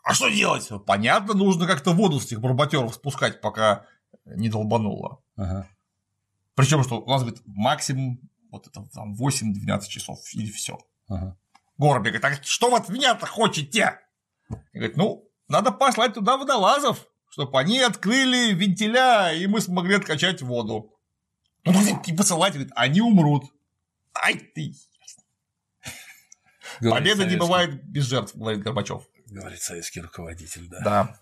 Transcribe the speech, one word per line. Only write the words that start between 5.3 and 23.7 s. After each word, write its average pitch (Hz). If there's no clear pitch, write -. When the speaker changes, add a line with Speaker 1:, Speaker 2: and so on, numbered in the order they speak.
Speaker 2:
Ага. 95
Speaker 1:
Причём, 143
что 113
у -
нас, 135
говорит, 117
максимум 131
вот -
это -
там 104
восемь-двенадцать 110
часов, -
и 107
всё. -
Speaker 2:
Ага. 92
Speaker 1:
Горбик 143
говорит: -
«Так 139
что -
вы 240
от -
меня-то 240
хотите?» 196
И -
говорит: 113
«Ну, 190
надо 185
послать 240
туда 240
водолазов, 269
чтобы 135
они 202
открыли 247
вентиля, 208
и 175
мы 214
смогли 185
откачать 170
воду». 117
Ну, 190
и 170
посылать, 175
говорит, 139
они 135
умрут. 160